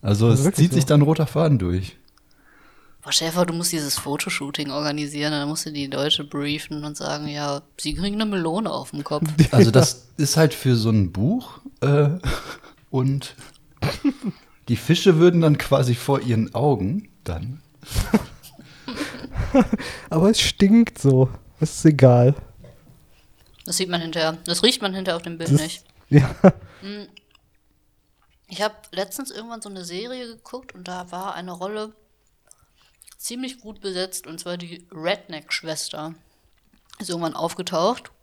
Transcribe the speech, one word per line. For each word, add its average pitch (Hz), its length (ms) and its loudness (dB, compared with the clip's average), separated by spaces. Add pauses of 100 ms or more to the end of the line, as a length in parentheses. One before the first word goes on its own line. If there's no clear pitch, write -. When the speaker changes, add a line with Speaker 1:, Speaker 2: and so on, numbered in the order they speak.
Speaker 1:
Also 104 240 4
Speaker 2:
Das 117 60 6
ist 131 60 4
Speaker 1:
es 139 60 2
Speaker 2:
wirklich 175 200 2
Speaker 1:
zieht - 80 0
sich 170 80 4
Speaker 2:
so. 135 60 -2
Speaker 1:
dann 147 120 6
ein 143 40 6
roter 156 220 0
Faden 151 320 2
durch. 92 380 -4 (1040)
Speaker 3:
Boah, 143 100 -12
stell 165 160 -2
dir 165 60 -6
vor, 180 120 2
du 170 80 -4
musst 170 180 -4
dieses 147 260 -4
Fotoshooting 143 720 -6
organisieren 147 640 -4
und 151 80 -2
dann 143 80 -4
musst 156 180 -6
du 156 60 -12
die 143 160 -6
Leute 143 360 -2
briefen 147 600 -8
und 151 120 -10
sagen, 147 320 -6
„Ja, 147 340 -6 (160)
sie 151 160 -6
kriegen 202 260 -4
eine 220 100 -2
Melone 180 400 -2
auf 123 220 -8
dem 147 100 -8
Kopf.“ 147 220 -4 (140)
Speaker 1:
<laughs> 156 120 6
Also 113 160 8
Speaker 2:
<laughs> 117 40 4
Ja. - 20 -2
Speaker 1:
das - 360 2 (100)
ist 143 180 0
halt 160 180 6
für 127 220 2
so 113 140 2
ein 101 220 4
Buch, 165 480 -2 (200)
äh, 143 300 4 (400)
<laughs> - 400 -20
und 135 440 -2 (1300)
die 120 80 2
Fische 170 420 4
würden 175 220 6
dann 151 180 4
quasi 127 360 2
vor 139 260 0
ihren 113 340 0
Augen 131 540 0 (160)
dann. 104 360 -8 (1300)
Speaker 2:
<laughs> 269 40 -12 (1200)
Aber 165 200 4
es 226 100 2
stinkt 220 580 4
so. 131 300 6 (320)
Es - 160 -2
ist - 80 -10
egal. 135 500 8 (1300)
Speaker 3:
Das 175 100 -6
sieht 190 120 -2
man 175 120 -2
hinterher. 160 440 -2
Das 170 180 -2
riecht 247 200 2
man 190 120 -4
hinterher 185 220 -4
auf 170 60 -8
dem 170 160 -12
Bild 165 140 -4
Speaker 2:
Das 147 80 4
Speaker 3:
nicht. 160 280 -8
Speaker 2:
<laughs> - 60 -20 (160)
Ja. 143 240 4 (460)
Speaker 3:
Hm. 202 260 -14 (1400)
Ich 190 160 -12
hab 214 320 -6
letztens 202 360 -8
irgendwann 226 320 -14
so 208 80 -14
eine 185 140 -12
Serie 240 440 -12
geguckt - 460 -18
und 180 120 -18
da 180 240 -12
war 180 240 -10
eine 180 180 -12
Rolle 214 400 -10 (1200)
ziemlich 254 440 -12
gut 208 200 -20
besetzt, 185 460 -8
und 165 120 -16
zwar 175 200 -10
die 175 340 -16
Redneck-Schwester. 156 1200 -8 (840)
Ist 208 80 -10
irgendwann 170 260 -4
aufgetaucht. 180 800 -4 (100)